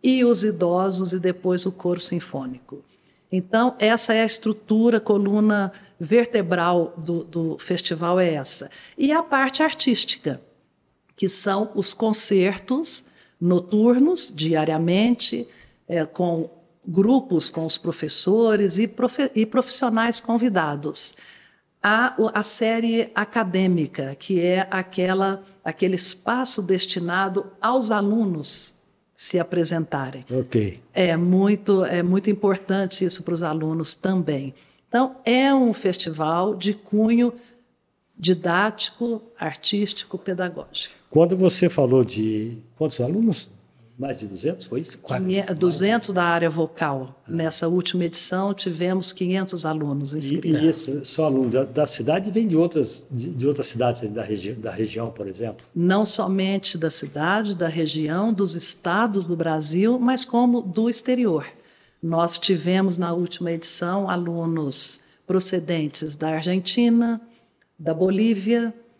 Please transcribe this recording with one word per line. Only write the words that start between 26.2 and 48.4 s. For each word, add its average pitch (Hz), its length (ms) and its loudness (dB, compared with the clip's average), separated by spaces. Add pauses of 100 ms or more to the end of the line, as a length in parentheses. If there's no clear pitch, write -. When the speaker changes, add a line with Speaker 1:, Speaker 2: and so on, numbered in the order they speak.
Speaker 1:
destinado 185 840 -2 (160)
aos 233 300 0
alunos 202 840 -2 (400)
se - 220 -2
apresentarem. 160 960 -2
Speaker 2:
Ok. 120 480 0 (140)
Speaker 1:
É 170 240 2
muito, 190 680 4
é 175 180 0
muito 185 280 2
importante 196 760 0
isso 170 200 -2
pros 165 200 -4
alunos 160 500 -2
também. 151 600 -2 (340)
Então, 262 380 0
é 262 280 4
um 247 200 4
festival 175 840 -2
de 185 180 -2
cunho 233 600 2 (840)
didático, 196 1040 -2 (180)
artístico, 190 800 -4
pedagógico. - 760 -8 (160)
Speaker 2:
Quando 170 280 6
você 180 320 4
falou 131 340 4
de 110 540 -4 (200)
quantos 156 220 -4
alunos? 180 500 0 (480)
Mais 131 220 -8
de 107 80 -10
duzentos, 98 400 -6
foi 123 140 -4
isso? - 160 -14
Speaker 1:
Quinhe-, 185 460 -2
Speaker 2:
Quase. 180 160 -4
Speaker 1:
duzentos 196 540 2
da 180 100 2
área 170 260 2
vocal. 151 800 -4
Speaker 2:
Ah. - 40 -10
Speaker 1:
Nessa 165 360 -2
última 175 380 0
edição, 185 480 0